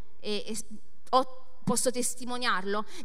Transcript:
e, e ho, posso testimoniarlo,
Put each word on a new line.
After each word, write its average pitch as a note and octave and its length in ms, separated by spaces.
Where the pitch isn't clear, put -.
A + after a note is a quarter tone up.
e, G#3 260
e A3 100
ho, - 540
posso B3 260
testimoniarlo, A#3 920